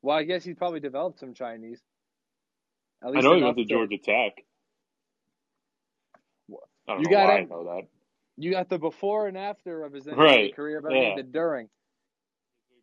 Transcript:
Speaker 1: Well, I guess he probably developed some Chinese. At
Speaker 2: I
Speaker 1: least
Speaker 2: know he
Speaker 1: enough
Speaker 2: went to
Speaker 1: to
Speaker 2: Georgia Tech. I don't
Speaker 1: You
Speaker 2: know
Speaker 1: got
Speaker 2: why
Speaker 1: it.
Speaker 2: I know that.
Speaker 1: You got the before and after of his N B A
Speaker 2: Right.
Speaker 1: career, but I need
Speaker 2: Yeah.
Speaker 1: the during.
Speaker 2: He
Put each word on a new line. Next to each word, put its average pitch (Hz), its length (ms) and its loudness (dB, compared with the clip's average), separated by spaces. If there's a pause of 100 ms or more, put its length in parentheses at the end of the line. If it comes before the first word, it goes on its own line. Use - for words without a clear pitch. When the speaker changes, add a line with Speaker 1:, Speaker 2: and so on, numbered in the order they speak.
Speaker 1:
Well, 143 160 0
I 156 60 0
guess 170 220 -4
he 175 100 -10
probably 170 260 -4
developed 143 400 -6
some 127 140 -16
Chinese. 113 480 -12 (1200)
At 120 60 -8
Speaker 2:
I - 20 -6
Speaker 1:
least 131 140 2
Speaker 2:
know 151 100 8
he 185 40 6
Speaker 1:
enough 131 100 4
Speaker 2:
went 117 100 -2
to 117 60 0
Speaker 1:
to 107 40 -10
Speaker 2:
Georgia 107 300 -2
Tech. 107 340 0 (2500)
I 107 60 -4
don't 95 60 -4
Speaker 1:
You 151 40 0
Speaker 2:
know 165 60 2
Speaker 1:
got 202 180 6
Speaker 2:
why - 100 6
Speaker 1:
it. - 20 2
Speaker 2:
I 87 40 -6
know 85 200 -12
that. 87 240 -10 (500)
Speaker 1:
You 160 140 -6
got 180 180 -4
the 185 80 -2
before 202 500 -4
and 190 80 -10
after 185 480 -10
of 143 80 -16
his 139 160 -16
N 135 60 -10
B 135 80 0
A - 20 8
Speaker 2:
Right. 123 320 6
Speaker 1:
career, 151 240 -8
but 139 140 -4
I 131 60 4
need 120 80 2
Speaker 2:
Yeah. 98 80 -4
Speaker 1:
the 135 80 -8
during. 135 440 -4 (1040)
Speaker 2:
He 123 120 -20